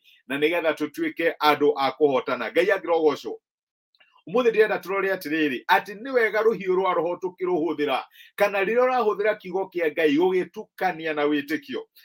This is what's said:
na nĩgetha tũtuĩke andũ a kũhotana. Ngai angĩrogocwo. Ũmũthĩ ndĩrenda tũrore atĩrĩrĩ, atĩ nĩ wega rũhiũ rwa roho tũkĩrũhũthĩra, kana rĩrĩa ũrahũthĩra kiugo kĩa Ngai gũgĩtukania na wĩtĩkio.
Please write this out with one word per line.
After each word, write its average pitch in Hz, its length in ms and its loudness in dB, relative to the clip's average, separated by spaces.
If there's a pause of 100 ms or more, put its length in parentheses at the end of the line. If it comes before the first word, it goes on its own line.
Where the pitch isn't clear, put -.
(280)
na 143 100 -4
nĩgetha 160 360 2
tũtuĩke 160 640 -2
andũ 147 380 4
a 135 140 0
kũhotana. 127 600 0
Ngai 160 200 2
angĩrogocwo. 160 640 0 (920)
Ũmũthĩ 233 240 2
ndĩrenda 208 300 2
tũrore 190 340 -2
atĩrĩrĩ, 151 500 -2
atĩ 190 360 2
nĩ 269 120 -10
wega 214 280 2
rũhiũ 190 340 0
rwa 185 180 0
roho 175 280 -2
tũkĩrũhũthĩra, 160 840 -2 (320)
kana 202 280 0
rĩrĩa 226 220 2
ũrahũthĩra 214 520 0
kiugo 190 360 -6
kĩa 165 180 0
Ngai 151 260 2
gũgĩtukania 180 1000 -2
na 147 100 0
wĩtĩkio. 143 560 -2 (240)